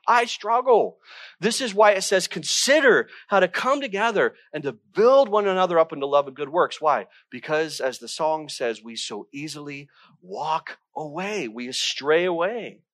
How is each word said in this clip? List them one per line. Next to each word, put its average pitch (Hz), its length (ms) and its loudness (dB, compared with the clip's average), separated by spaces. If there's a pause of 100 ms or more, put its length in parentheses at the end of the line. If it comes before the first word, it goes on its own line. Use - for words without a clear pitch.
I 240 160 4
struggle. 233 720 2 (400)
This 226 220 -2
is 233 120 -4
why 208 200 6
it 190 100 0
says, 185 240 0
"Consider 233 840 2 (200)
how 202 100 4
to 185 80 4
come 262 340 -2
together 196 540 0 (180)
and 147 120 -8
to 131 80 -4
build 247 560 4
one 208 180 2
another 185 320 2
up 160 140 2
into 139 140 -6
love 143 200 2
and 135 80 -14
good 143 140 -8
works." 156 320 0
Why? 131 260 0 (240)
Because, 151 500 -4
as 127 200 -6
the 117 80 -18
song 156 400 -4
says, 113 340 -6
we 113 140 -14
so 104 360 -10
easily 143 560 -12 (320)
walk 160 580 -6 (180)
away. 160 500 -6
We 120 240 -10
stray 156 540 0
away. 180 560 -4 (140)